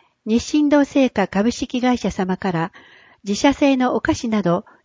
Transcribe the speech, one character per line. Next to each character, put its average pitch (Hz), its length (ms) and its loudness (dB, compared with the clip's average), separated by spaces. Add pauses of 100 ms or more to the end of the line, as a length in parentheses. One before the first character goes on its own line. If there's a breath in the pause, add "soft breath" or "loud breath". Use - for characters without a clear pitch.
(260)
日 226 200 0
清 302 240 2
堂 285 160 4
製 269 240 2
菓 190 180 -2
株 208 240 0
式 - 300 -6
会 247 160 2
社 185 140 -4
様 185 260 -4
か 190 140 -4
ら 165 200 -2 (520 soft breath)
自 202 120 -4
社 277 180 2
製 277 240 2
の 247 180 0
お - 60 -4
菓 - 120 0
子 - 140 -6
な 214 140 -2
ど、 180 240 0 (200 soft breath)